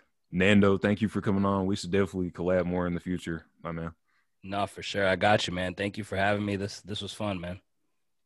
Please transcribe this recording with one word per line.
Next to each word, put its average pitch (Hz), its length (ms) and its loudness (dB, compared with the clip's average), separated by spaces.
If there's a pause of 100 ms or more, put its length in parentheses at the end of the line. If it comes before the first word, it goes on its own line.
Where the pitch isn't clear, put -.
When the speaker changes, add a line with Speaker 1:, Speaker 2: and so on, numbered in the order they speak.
(300)
Speaker 1:
Nando, 98 480 6
thank 101 220 2
you 107 80 2
for 101 120 -2
coming 98 240 0
on. 98 220 2
We 98 100 0
should 90 140 -8
definitely 92 400 0
collab 90 360 0
more 90 200 0
in 87 80 -2
the 85 60 -4
future, 85 460 -6 (160)
my 82 100 -8
man. 82 200 -8 (520)
Speaker 2:
No, 98 220 -2
for - 160 -14
sure. 98 240 -2
I 92 100 4
got 104 300 4
you, 87 80 -4
man. 90 200 -4
Thank 98 240 -4
you 104 60 -8
for 95 120 -6
having 101 280 0
me. 101 120 -2
This, 98 240 -6
this - 200 -8
was 98 120 -10
fun, 101 280 -6
man. 87 200 -10 (640)